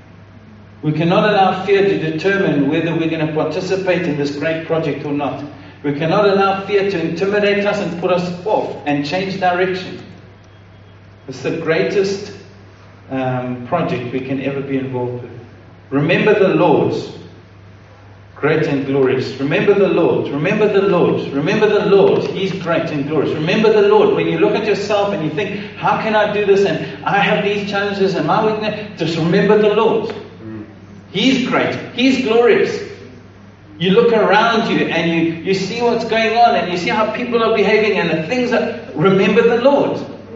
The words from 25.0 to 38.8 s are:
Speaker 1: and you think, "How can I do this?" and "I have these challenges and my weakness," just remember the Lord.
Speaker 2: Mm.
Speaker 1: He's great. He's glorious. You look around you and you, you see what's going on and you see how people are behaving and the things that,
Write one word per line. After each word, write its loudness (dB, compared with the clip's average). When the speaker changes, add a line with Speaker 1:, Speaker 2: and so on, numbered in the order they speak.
Speaker 1:
and -4
you -2
think, -6
"How 0
can -2
I 2
do 0
this?" 4
and -4
"I 0
have 0
these -2
challenges -2
and -2
my 2
weakness," -4
just -2
remember 4
the 2
Lord. 0
Speaker 2:
Mm. -12
Speaker 1:
He's 0
great. 0
He's 2
glorious. 4
You 2
look 6
around 2
you 0
and 0
you, 0
you 0
see -4
what's 0
going 0
on 6
and -2
you -2
see -4
how 0
people -2
are 2
behaving 2
and -2
the -2
things -2
that, -4